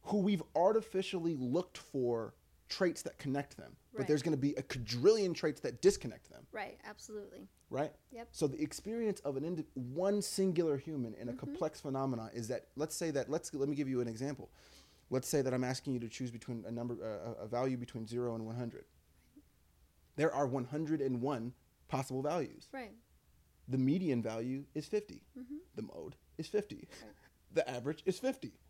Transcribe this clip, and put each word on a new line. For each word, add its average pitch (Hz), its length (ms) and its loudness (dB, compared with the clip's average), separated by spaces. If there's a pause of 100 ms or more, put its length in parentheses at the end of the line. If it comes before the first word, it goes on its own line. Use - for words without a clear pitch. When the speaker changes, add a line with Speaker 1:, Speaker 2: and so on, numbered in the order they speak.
Speaker 1:
who 208 140 2
we've 196 240 4 (120)
artificially 185 800 4
looked 127 420 0
for 120 560 0 (340)
traits - 340 2
that - 160 -10
connect 143 380 -2
them. 64 200 -16 (160)
But - 80 -6
Speaker 2:
Right. 135 80 0
Speaker 1:
there's 151 140 6
gonna 156 160 2
be 143 160 4
a 135 80 -2
quadrillion 143 720 4
traits 156 260 0
that 120 220 -4
disconnect - 480 4
them. - 220 -18
Speaker 2:
Right, 208 320 -8
absolutely. 208 640 -14 (200)
Speaker 1:
Right? 143 240 -2 (180)
Speaker 2:
Yep. 233 220 -14
Speaker 1:
So - 140 0
the 135 160 0
experience 214 580 -2
of 139 160 -2
an 135 80 -2
indi-, 160 300 -2
one 175 480 0
singular 175 560 4
human 131 360 -4
in - 140 -8
a - 40 -4
Speaker 2:
Mm-hmm. 254 80 -8
Speaker 1:
complex 302 400 -4
phenomena 131 520 -2
is 110 160 -6
that, 120 280 -4
let's 151 180 -2
say 165 160 -2
that, 135 200 0
let's, 156 240 -2
let 139 140 2
me 147 80 0
give 143 120 0
you 127 120 2
an 120 80 0
example. 127 420 -6 (600)
Let's 127 180 0
say 143 140 4
that 127 100 2
I'm 127 120 2
asking 127 300 -2
you 123 60 0
to 113 80 -6
choose 123 220 -6
between 117 360 -8
a 107 40 -6
number, 120 320 -4
uh, 107 400 -6
a, - 20 -6
a 110 40 -8
value 127 280 2
between 120 300 -6
zero 117 280 -2
and 113 120 -4
one 113 100 -6
hundred. 120 280 -6 (1300)
There 156 180 4
are 143 120 4
one 127 180 0
hundred 151 380 0
and 127 180 2
one 123 320 0 (360)
possible 131 340 -2
values. 151 500 -2
Speaker 2:
Right. 240 200 -10 (760)
Speaker 1:
The 131 100 2
median 139 440 4
value 120 420 -2 (100)
is 151 120 -4
fifty. 208 360 -2 (160)
Speaker 2:
Mm-hmm. 254 180 -10 (200)
Speaker 1:
The - 60 -6
mode - 340 -10 (220)
is 160 100 -4
fifty. - 400 -2 (140)
Speaker 2:
Right. 107 120 -16
Speaker 1:
<laughs> - 40 -20 (360)
The - 140 4
average 127 380 -4
is 185 120 0
fifty. 247 360 -2 (160)